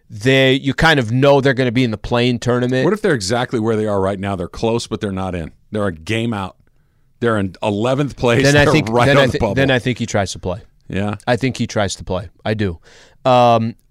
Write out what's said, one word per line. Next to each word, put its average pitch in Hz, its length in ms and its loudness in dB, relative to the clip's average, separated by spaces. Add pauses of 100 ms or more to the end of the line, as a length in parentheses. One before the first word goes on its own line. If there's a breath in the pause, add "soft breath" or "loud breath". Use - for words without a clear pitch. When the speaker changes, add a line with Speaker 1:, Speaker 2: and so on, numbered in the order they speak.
(100)
Speaker 1:
they, 131 440 2
you 135 180 -2
kind 160 280 2
of 110 120 -4
know 139 280 4
they're 135 140 2
gonna 123 180 0
be 127 120 2
in 117 60 0
the 107 80 -6
play-in 120 400 0
tournament. 123 460 0
Speaker 2:
What 175 80 2
if 208 100 -4
they're 185 120 2
exactly 120 440 -2
where 110 180 0
they 107 100 -2
are 101 140 -2
right 98 200 -2
now? 98 160 -4
They're 87 120 -8
close, 117 380 -4
but 107 140 -8
they're 104 120 -4
not 92 220 -6
in. 85 180 -8 (180)
They're 104 160 -4
a 95 60 -4
game 110 420 -4
out. 98 220 -8 (640)
They're 113 160 2
in 98 280 -4
eleventh 120 520 -2
place. 120 280 2
Speaker 1:
Then 143 120 4
I 147 80 6
Speaker 2:
They're 151 80 4
Speaker 1:
think, 151 180 2
Speaker 2:
right 120 160 4
Speaker 1:
then 139 100 4
Speaker 2:
on 139 80 6
Speaker 1:
I - 20 4
Speaker 2:
the 120 60 0
Speaker 1:
thi-, 151 80 -4
Speaker 2:
bubble. 104 160 0
Speaker 1:
then 135 160 2
I 123 80 2
think 127 180 -4
he 117 80 -4
tries 101 260 -2
to - 60 -12
play. 90 240 -6 (240)
Speaker 2:
Yeah. 104 300 -4 (100)
Speaker 1:
I 123 80 2
think 123 220 -2
he 117 100 -2
tries 101 300 -2
to - 80 -16
play. 90 240 -6 (160)
I 110 100 -2
do. 101 240 -4 (460 soft breath)
Um, 120 500 4 (160)